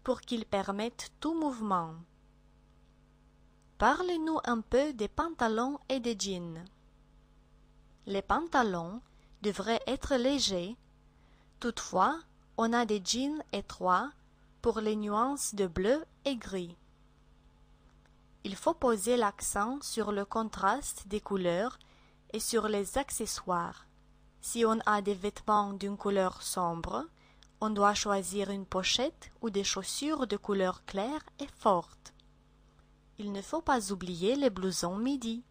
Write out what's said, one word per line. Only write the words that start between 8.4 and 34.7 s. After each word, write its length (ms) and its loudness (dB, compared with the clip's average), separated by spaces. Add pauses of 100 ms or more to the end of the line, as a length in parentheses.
devraient 440 0
être 280 -2
légers. 600 2 (840)
Toutefois, 600 0 (360)
on 160 2
a 140 4
des 180 0
jeans 380 0 (100)
étroits 600 0 (500)
pour 180 2
les 160 0
nuances 580 0
de 120 2
bleu 380 2 (200)
et 120 0
gris. 400 -8 (1700)
Il 120 -4
faut 180 0
poser 420 2
l'accent 680 0
sur 300 -2
le 120 -2
contraste 840 -2
des 120 -4
couleurs 580 0 (540)
et 80 -4
sur 280 0
les 280 -2
accessoires. 920 -2 (540)
Si 260 2
on 180 4
a 160 4
des 140 0
vêtements 580 2
d'une 240 -4
couleur 460 2
sombre, 640 -2 (560)
on 80 0
doit 240 6
choisir 560 0
une 160 -6
pochette 760 0
ou 80 -2
des 160 0
chaussures 600 -2
de 100 -2
couleur 480 0
claire 400 -4 (160)
et 60 -8 (100)
forte. 560 0 (1080)
Il 140 -6
ne 80 -6
faut 220 -4
pas 280 2
oublier 460 0
les 140 4
blousons 460 -2